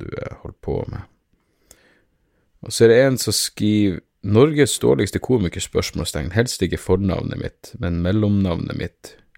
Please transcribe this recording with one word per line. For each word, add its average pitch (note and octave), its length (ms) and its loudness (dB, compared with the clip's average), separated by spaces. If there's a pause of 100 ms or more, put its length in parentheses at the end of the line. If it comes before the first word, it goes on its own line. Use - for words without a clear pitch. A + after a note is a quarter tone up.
du, - 80 -12
eh, - 340 -10
holder - 220 -16
på - 240 -4
med. - 220 -12 (1500)
Og A2+ 80 -12
så A#2 140 4
er A2+ 80 8
det B2 100 6
en C3 160 2
som G#2+ 140 -4
skriver: G#2 680 0 (240)
«Norges C#3 560 4
dårligste B2 400 2
komiker?» G2+ 400 -2
spørsmålstegn. - 720 -4
Helst A2+ 320 0
ikke E2 160 -2
fornavnet F#2+ 560 -2
mitt, - 400 -12
men F2 240 -4
mellomnavnet F#2+ 800 0
mitt. - 380 -12 (220)